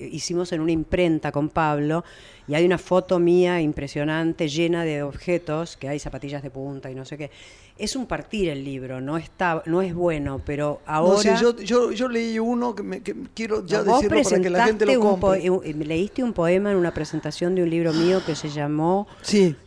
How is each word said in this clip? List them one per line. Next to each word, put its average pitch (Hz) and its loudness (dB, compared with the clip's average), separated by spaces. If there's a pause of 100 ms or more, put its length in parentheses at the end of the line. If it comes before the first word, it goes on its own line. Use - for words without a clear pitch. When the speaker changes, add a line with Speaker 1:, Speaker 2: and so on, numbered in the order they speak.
Speaker 1:
hicimos 170 -6
en 165 -2
una 165 0
imprenta 160 0
con 147 -2
Pablo, 147 0 (440)
y 143 -2
hay 165 4
una 180 4
foto 180 0
mía 175 4
impresionante, 156 -2
llena 170 0
de 147 -2
objetos, 165 -4
que 135 -10
hay 147 -4
zapatillas 139 -10
de 139 -12
punta 135 -12
y 131 -12
no 135 -12
sé 143 -14
qué. 143 -12 (460)
Es 208 -6
un 254 -6
partir 175 -4
el 139 -6
libro, 131 -8
no 139 -4
está, 160 -2
no 170 2
es 180 -4
bueno, 151 -2
pero 147 -4
Speaker 2:
No 165 4
sé, 214 4
Speaker 1:
ahora 226 4
Speaker 2:
yo, 240 4
yo, 226 2
yo 233 -2
leí 233 -2
uno 240 0
que 202 -8
me, 190 -8
que - -8 (200)
quiero 214 -4
ya 180 0
Speaker 1:
No, 214 0
vos 226 4
Speaker 2:
decirlo 208 4
para 180 4
que 185 2
la 180 4
gente 220 2
lo 269 6
Speaker 1:
presentaste 254 4
un 208 4
po-, 185 2
Speaker 2:
compre. 151 -6
Speaker 1:
un, 151 -4
leíste 185 -2
un 233 -2
poema 185 2
en 196 2
una 170 2
presentación 156 -4
de 185 2
un 170 0
libro 165 0
mío 175 2
que 160 -2
se 151 -6
llamó, 151 0 (160)
Speaker 2:
Sí. 185 4 (120)